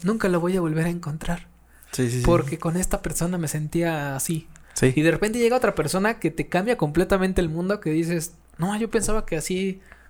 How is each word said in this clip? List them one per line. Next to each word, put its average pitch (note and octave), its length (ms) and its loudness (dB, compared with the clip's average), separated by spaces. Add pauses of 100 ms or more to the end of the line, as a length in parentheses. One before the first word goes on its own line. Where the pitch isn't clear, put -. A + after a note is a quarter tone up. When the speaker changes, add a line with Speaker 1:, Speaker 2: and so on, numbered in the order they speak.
Speaker 1:
"Nunca G#3 260 0
lo F3 100 2
voy F3 180 0
a F3+ 40 0
volver D#3+ 240 0
a F3 40 0
encontrar, F3 580 -6 (440)
Speaker 2:
Sí, B2+ 180 0
sí, B2 100 -2
sí. A#2+ 60 2
Speaker 1:
porque D#3+ 320 4
con E3 200 -2
esta F#3+ 240 0
persona F3 360 -2
me D#3+ 100 -2
sentía D3+ 680 -2
así". D#3 320 -4 (260)
Speaker 2:
Sí. C3 220 4
Speaker 1:
Y D3+ 80 2
de E3 80 6
repente G#3+ 280 0
llega A#3 180 4
otra G#3+ 180 2
persona F#3+ 440 0
que D#3 120 0
te - 160 -4
cambia G#3+ 300 0
completamente F#3 640 2
el E3+ 80 0
mundo, F3+ 300 -2
que D#3 120 -4
dices, E3 420 -2 (240)
"No, F#3+ 200 -2
yo A3+ 120 -4
pensaba G#3+ 360 0
que E3 120 -2
así", F#3 440 -2 (280)